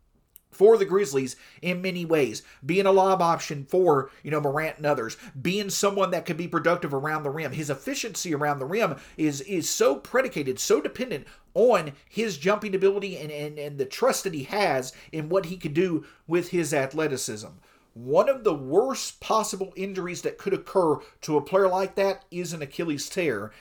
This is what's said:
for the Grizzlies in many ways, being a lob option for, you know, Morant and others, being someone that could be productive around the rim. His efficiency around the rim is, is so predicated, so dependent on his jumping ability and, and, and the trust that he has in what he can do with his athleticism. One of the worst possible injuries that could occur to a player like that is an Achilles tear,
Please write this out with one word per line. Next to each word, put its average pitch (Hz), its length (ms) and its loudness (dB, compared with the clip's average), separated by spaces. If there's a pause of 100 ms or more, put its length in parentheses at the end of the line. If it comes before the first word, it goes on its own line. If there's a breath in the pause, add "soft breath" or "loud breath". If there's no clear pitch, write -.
(520)
for 220 260 8
the 196 80 2
Grizzlies 143 500 0 (280 loud breath)
in 180 180 -4
many 180 240 -4
ways, 143 380 2 (200 loud breath)
being 180 220 2
a 190 60 6
lob 190 320 6
option 156 420 0
for, 165 460 4 (100)
you 151 80 -10
know, 151 100 0
Morant 147 380 -2
and 147 80 -8
others, 127 320 0 (240 loud breath)
being 196 260 -2
someone 196 440 0
that 170 160 -4
could 165 100 -4
be 175 100 -6
productive 165 460 0
around 151 300 -2
the 139 80 -2
rim. 156 220 -6
His 147 180 -6
efficiency 185 640 -4
around 143 240 0
the 131 60 -4
rim 175 320 -2 (200 loud breath)
is, 147 240 -2
is 175 260 -4
so 262 280 2
predicated, 175 640 -2
so - 200 2
dependent 233 460 -6 (300 loud breath)
on 180 380 4 (140)
his 208 300 -4
jumping 202 380 0
ability 196 420 2
and, 151 140 -10
and, 151 260 -8
and 143 220 -8
the 131 60 0
trust - 400 0
that 175 100 -4
he 135 80 -6
has 151 500 0 (180 loud breath)
in 156 160 -6
what 190 200 0
he 185 100 -8
can 160 160 -6
do 165 320 0 (220 loud breath)
with 175 220 0
his 165 220 0
athleticism. 131 800 -2 (460 soft breath)
One 143 340 2
of 262 140 -2
the 190 100 2
worst 160 680 0
possible 208 540 -2
injuries 180 460 -6
that - 160 -4
could 196 160 -2
occur 165 460 2 (220 loud breath)
to 151 160 0
a 143 40 4
player 190 260 4
like 190 280 0
that 196 340 0
is 175 240 -8
an 160 80 -8
Achilles 147 480 -6
tear, 113 520 -2